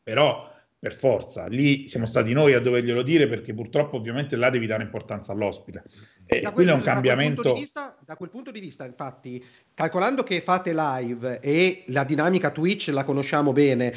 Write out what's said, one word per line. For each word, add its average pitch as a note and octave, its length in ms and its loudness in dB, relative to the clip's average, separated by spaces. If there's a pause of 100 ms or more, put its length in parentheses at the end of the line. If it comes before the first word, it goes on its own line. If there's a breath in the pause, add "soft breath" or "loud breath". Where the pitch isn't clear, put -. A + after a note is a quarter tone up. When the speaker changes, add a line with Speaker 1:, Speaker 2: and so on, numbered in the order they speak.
Speaker 1:
però C3 480 0 (300 loud breath)
per - 160 -10
forza G#2 500 -2
lì C#3 440 2
siamo A#2 180 -4
stati A#2 260 0
noi C#3+ 200 6
a B2 60 4
doverglielo A#2+ 440 2
dire, D3 240 4
perché A2+ 260 -6
purtroppo C#3 440 -4
ovviamente B2 380 -6
là A#2+ 140 2
devi B2 160 0
dare A2 160 -2
importanza G#2 500 -10
all'ospite. G2+ 520 -6 (420 soft breath)
E - 160 0
Speaker 2:
Da G#3 100 -6
Speaker 1:
quello F3+ 200 4
è - 20 6
un C3 80 2
Speaker 2:
quel, C3+ 140 0
da C3 60 0
quel - 20 -2
punto B2+ 100 4
Speaker 1:
cambiamento. C3+ 400 0
Speaker 2:
di A#2 60 0
vista, C#4 440 -12
da D#3 120 -18
quel E3+ 160 -14
punto B3 200 -16
di G#3+ 80 -16
vista, C3 260 -14
infatti, B2+ 580 -12 (320 soft breath)
calcolando F#3 480 0
che F3 180 -2
fate F3+ 320 0
live B2+ 680 -4
e E3 500 2
la C#3 140 0
dinamica D#3 460 2
Twitch F#3 380 0
la C#3 160 0
conosciamo C#3 500 0
bene, B2+ 440 4